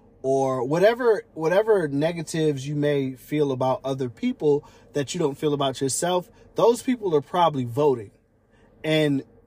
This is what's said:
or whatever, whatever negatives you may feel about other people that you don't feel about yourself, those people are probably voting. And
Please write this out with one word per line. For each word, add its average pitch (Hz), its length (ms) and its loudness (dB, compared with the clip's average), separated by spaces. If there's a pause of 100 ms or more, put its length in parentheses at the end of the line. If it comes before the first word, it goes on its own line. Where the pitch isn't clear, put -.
(220)
or 131 420 -2
whatever, 202 600 2 (100)
whatever 180 540 2
negatives 156 800 -2
you 151 80 -6
may 143 380 0
feel 143 380 -2
about 131 320 0
other 135 260 -4
people 147 580 0 (260)
that 143 200 -4
you 175 60 -4
don't 143 180 -2
feel 151 160 -2
about 139 280 -2
yourself, 175 480 -2 (260)
those 226 260 4
people 208 340 -4
are 143 60 2
probably 156 420 0
voting. 120 480 -2 (720)
And 156 400 0 (240)